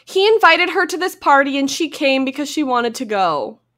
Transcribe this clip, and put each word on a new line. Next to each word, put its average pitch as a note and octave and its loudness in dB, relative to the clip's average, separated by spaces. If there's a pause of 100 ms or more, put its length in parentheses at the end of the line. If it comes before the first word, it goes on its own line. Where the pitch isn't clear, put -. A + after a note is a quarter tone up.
He F#4+ 0
invited F#4 4
her F4+ 0
to F4+ -6
this F4 -6
party C#4 2
and C#4 -2
she E4 -4
came C4+ 0
because C4+ -6
she D4+ -4
wanted A#3+ -2
to C4 -8
go. F3 -2 (180)